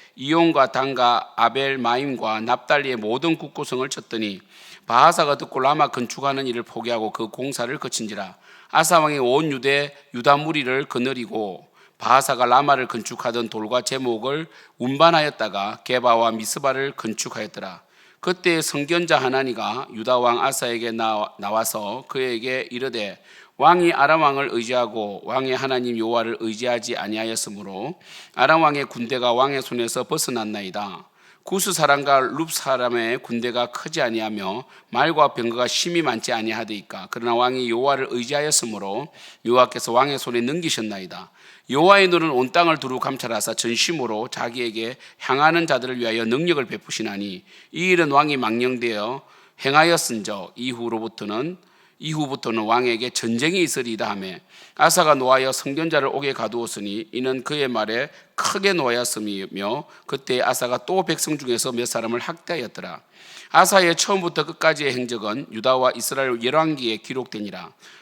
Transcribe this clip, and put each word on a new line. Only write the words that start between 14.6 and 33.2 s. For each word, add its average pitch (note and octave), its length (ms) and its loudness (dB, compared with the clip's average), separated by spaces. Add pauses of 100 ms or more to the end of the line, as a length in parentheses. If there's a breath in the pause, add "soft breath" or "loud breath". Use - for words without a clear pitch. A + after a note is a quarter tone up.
운반하였다가 C3 1080 2
게바와 A#2 480 4
미스바를 C3+ 600 -4
건축하였더라. G#2+ 880 -10 (380 soft breath)
그때 F3+ 400 0
선견자 D#3 580 0
하나니가 B2+ 760 -2
유다 A#2+ 240 2
왕 A#2+ 240 4
아사에게 A#2 500 -2
나-, A2 460 -2
나와서 G#2+ 720 -4
그에게 B2+ 600 -4
이르되, A#2 520 -6 (340 loud breath)
"왕이 E3+ 380 6
아람 D3+ 260 6
왕을 C#3 320 2
의지하고 A2+ 720 -2
왕의 C3 320 -2
하나님 B2+ 400 -2
여호와를 A2+ 440 0
의지하지 A2+ 560 -2
아니하였으므로 G#2+ 1040 -6 (360 loud breath)
아람 D#3+ 280 6
왕의 D3 220 2
군대가 A#2+ 480 -2
왕의 C3+ 300 2
손에서 A#2+ 420 -4
벗어났나이다. G#2 1040 -6 (360 soft breath)
구스 F#3+ 280 -2
사람과 C#3+ 460 4
룹 C#3+ 340 -2
사람의 B2 640 -2
군대가 A#2+ 520 -4